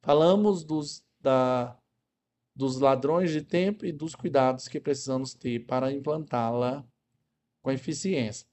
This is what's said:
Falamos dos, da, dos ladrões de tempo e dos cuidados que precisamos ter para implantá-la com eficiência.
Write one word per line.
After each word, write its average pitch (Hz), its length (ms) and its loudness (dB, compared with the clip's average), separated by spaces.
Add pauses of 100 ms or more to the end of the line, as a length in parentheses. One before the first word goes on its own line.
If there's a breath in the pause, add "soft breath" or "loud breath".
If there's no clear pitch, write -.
Falamos 175 600 4
dos, 151 420 -6 (160)
da, 127 560 2 (800)
dos 131 240 -2
ladrões 139 520 2
de 151 100 -2
tempo 185 440 -2
e 175 60 -4
dos 160 240 -10
cuidados 131 520 0
que 147 120 -8
precisamos 135 540 -4
ter 117 320 -6
para 131 260 -2
implantá-la 135 960 -4 (760)
com 135 100 -4
eficiência. 139 800 -4